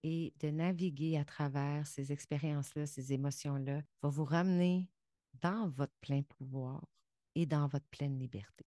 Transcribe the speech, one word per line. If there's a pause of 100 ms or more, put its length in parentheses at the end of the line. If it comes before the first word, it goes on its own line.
Et
de
naviguer
à
travers
ces
expériences-là,
ces
émotions-là, (200)
va
vous
ramener (540)
dans
votre
plein
pouvoir (540)
et
dans
votre
pleine
liberté. (120)